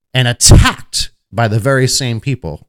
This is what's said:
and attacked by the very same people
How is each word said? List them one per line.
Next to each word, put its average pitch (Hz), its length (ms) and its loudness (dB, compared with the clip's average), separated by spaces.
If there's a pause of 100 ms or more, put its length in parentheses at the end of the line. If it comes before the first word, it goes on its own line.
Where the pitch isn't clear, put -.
(140)
and 127 140 2
attacked - 800 2 (220)
by 113 160 -2
the 107 120 -2
very 131 280 0
same 120 340 -4
people 85 480 -10